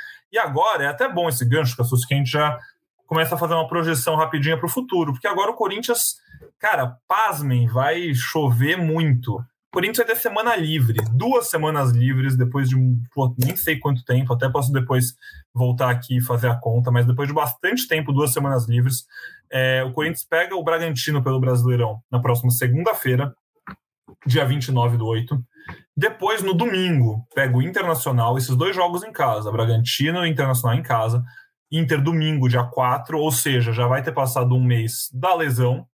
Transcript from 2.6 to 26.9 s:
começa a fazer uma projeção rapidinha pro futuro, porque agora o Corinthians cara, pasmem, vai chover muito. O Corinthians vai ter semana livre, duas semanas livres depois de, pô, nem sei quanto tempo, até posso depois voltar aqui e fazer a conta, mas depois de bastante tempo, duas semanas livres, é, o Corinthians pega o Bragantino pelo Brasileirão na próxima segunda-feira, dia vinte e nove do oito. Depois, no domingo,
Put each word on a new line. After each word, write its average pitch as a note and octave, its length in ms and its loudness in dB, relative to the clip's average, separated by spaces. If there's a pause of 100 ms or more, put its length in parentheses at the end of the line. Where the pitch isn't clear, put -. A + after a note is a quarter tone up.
começa D#3+ 280 0
a D#3 40 -4
fazer E3+ 160 0
uma D#3+ 120 0
projeção D#3+ 480 -2
rapidinha D#3 440 0
pro E3+ 100 -4
futuro, F3 440 -2
porque B2+ 140 -4
agora G3+ 240 0
o A#3+ 60 -6
Corinthians A3+ 600 -2 (420)
cara, D3+ 380 -2 (120)
pasmem, C#3+ 580 2
vai C#3+ 480 0
chover C3+ 640 0
muito. D#3 600 0
O - 360 -14
Corinthians G3+ 260 -2
vai A#3 80 2
ter A3+ 140 0
semana A3 360 0
livre, D3+ 420 0 (140)
duas A#3 360 2
semanas D3+ 440 0
livres C3 440 2
depois B2+ 320 0
de, C3 80 2 (380)
pô, C3 240 0
nem C3 160 0
sei D#3 240 -2
quanto C3+ 260 -2
tempo, B2+ 280 0
até B2+ 160 0
posso B2+ 240 -2
depois B2+ 420 0 (400)
voltar B2 360 0
aqui A#2+ 260 -2
e A#2+ 60 2
fazer B2 260 0
a A#2+ 80 0
conta, A#2+ 340 0
mas A#2+ 160 4
depois B2 220 0
de D3 60 -4
bastante F3 520 -2
tempo, D3+ 260 -2
duas C#3 200 2
semanas C3+ 360 0
livres, B2 380 0 (420)
é, C3 360 0
o B2+ 80 -6
Corinthians D#3 320 -4
pega F3+ 320 0
o E3 80 -4
Bragantino D#3 580 -2
pelo C3 160 0
Brasileirão B2 640 0 (100)
na B2 100 0
próxima B2 300 2
segunda-feira, C3 800 0 (960)
dia C#3 180 2
vinte C3 220 0
e C3+ 60 -2
nove A#2+ 240 2
do A2+ 100 0
oito. A#2 340 -2 (560)
Depois, G#3+ 460 0
no F#3+ 100 0
domingo, E3+ 800 0